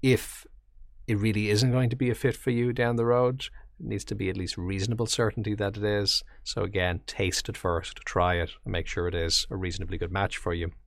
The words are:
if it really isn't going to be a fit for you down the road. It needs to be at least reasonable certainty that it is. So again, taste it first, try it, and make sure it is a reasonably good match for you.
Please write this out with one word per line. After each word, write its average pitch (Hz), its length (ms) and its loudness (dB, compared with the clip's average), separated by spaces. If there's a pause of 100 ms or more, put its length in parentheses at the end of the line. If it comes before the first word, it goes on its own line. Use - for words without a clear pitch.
if - 420 2 (640)
it 110 100 2
really 107 320 2
isn't 113 220 4
going 127 180 4
to 123 60 0
be 123 160 2
a 110 40 0
fit - 220 0
for - 140 -2
you 120 200 2
down 120 240 2
the 117 100 2
road. 123 360 4 (380)
It 151 80 -10
needs 104 180 -4
to 107 100 -4
be 98 140 0
at 90 80 -2
least 92 180 -4
reasonable 98 520 -2
certainty 107 480 0
that 101 220 -2
it 101 60 -4
is. 104 400 2 (200)
So - 180 -4
again, 92 460 0
taste - 420 -2
it - 80 -8
first, - 480 -2
try 90 300 2
it, 85 160 0 (120)
and - 80 -6
make 85 140 -2
sure 87 220 -2
it 87 80 -2
is 82 340 0
a 92 60 -6
reasonably 92 420 -4
good 85 140 -4
match 98 260 0
for 87 160 -2
you. 85 180 -2 (160)